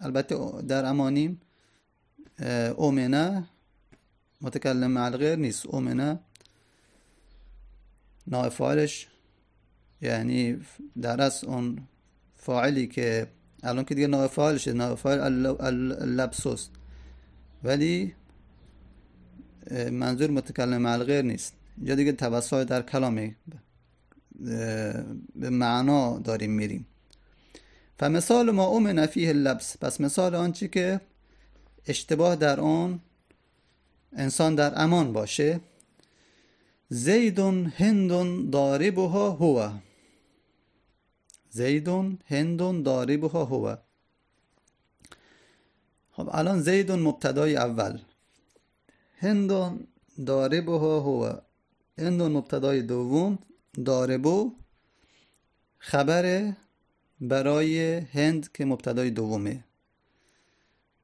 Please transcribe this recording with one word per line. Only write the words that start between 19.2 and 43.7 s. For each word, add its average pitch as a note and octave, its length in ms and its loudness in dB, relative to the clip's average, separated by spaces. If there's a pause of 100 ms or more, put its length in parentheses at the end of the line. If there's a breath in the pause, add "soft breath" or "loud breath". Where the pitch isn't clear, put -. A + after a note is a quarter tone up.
اه، B2 220 -4
منظور B2+ 420 0
متکلم B2 500 -2
مع A#2 100 2
الغیر B2 300 0
نیست. - 320 -6 (240)
اینجا C3 180 -2
دیگه C#3+ 160 4
توسع C3 520 0
در B2+ 180 0
کلامه، A#2 540 -2 (1080)
اه، A2+ 580 -6 (320)
به B2+ 140 -6
معنا B2 680 2
داریم G#2+ 320 -2
می‌ریم. G#2 360 -4 (1120 soft breath)
فمثال F3 520 4
ما F#3+ 160 4
امن G3+ 380 4
فیه E3 240 0
اللبس، C3+ 480 0
پس C#3+ 240 -4
مثال F3 340 2
آنچه F3 320 -2
که F#3 340 0 (840 soft breath)
اشتباه D#3+ 500 2
در D3 240 2
آن E3+ 400 0 (1120)
انسان D#3 420 2
در D3 260 2
امان D#3+ 320 4
باشه. D3 460 0 (1300 soft breath)
زیدٌ F#3 500 2
هندٌ F#3+ 720 2 (400)
ضاربها F3 800 2
هو، C#3 380 2 (1800 soft breath)
زید C#3+ 380 0 (400)
هند E3 580 0
ضاربها D3 600 0
هو. A2+ 300 -4 (2250 soft breath)